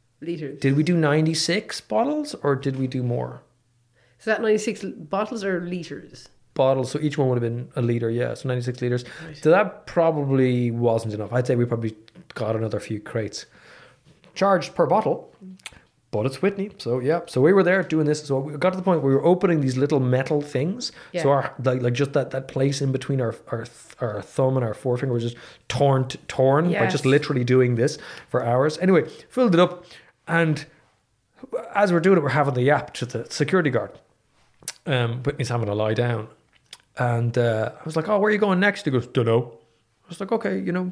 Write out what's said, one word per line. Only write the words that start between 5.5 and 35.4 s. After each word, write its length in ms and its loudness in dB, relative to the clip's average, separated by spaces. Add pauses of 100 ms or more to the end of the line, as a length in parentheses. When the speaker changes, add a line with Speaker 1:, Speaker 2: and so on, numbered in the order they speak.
Speaker 1:
liters? 680 -10 (240)
Speaker 2:
Bottles, 380 2
so 80 -4
each 180 -2
one 120 2
would 120 0
have 120 -2
been 220 -8
a 60 -2
liter, 280 0
yeah, 240 -2
so 160 -10
ninety-six 320 -4
liters. 240 -2 (200)
Speaker 1:
Right. 120 -16
Speaker 2:
So 120 2
that 380 2
probably 840 2
wasn't 420 0
enough. 200 -8
I'd 140 0
say 80 2
we 100 2
probably 300 -4 (400)
got 200 -2
another 240 -2
few 200 -8
crates. 460 -8 (880)
Charged 400 2
per 100 4
bottle, 480 0 (800)
but 140 -2
it's 160 -4
Whitney, 360 0
so 220 -2
yeah. 280 0
So 120 -2
we 140 6
were 100 6
there 180 4
doing 240 0
this. 200 0
So 140 0
we 180 -8
got 140 2
to 60 -6
the 60 -8
point 180 2
where 80 2
we 60 4
were 100 2
opening 360 4
these 160 0
little 240 2
metal 400 0
things. 500 -4 (220)
Speaker 1:
Yeah. 100 -4
Speaker 2:
So 80 4
our, 220 0 (100)
like, 180 0
like, 120 0
just 200 -2
that, 180 0
that 180 -8
place 320 0
in 100 0
between 300 -2
our, 140 -2 (120)
our 160 -6
th-, 380 -20
our 200 -4
thumb 360 0
and 80 0
our 80 -4
forefinger 400 -2
was 100 -2
just 120 -4 (340)
torn, 400 2
t-, 180 -12
torn 460 2
by 140 0
just 160 -2
Speaker 1:
Yes. 20 0
Speaker 2:
literally 400 2
doing 300 4
this 220 0 (320)
for 160 -2
hours. 340 0
Anyway, 260 4 (240)
filled 240 2
it 60 6
up, 240 2 (440)
and 380 0 (1080)
as 180 2
we're 80 4
doing 180 6
it, 40 4
we're 80 -2
having 240 2
the 100 0
yap 320 2
to 100 -6
the 240 -8
security 400 2
guard. 220 -2 (960)
Um, 380 0
Whitney's 260 -4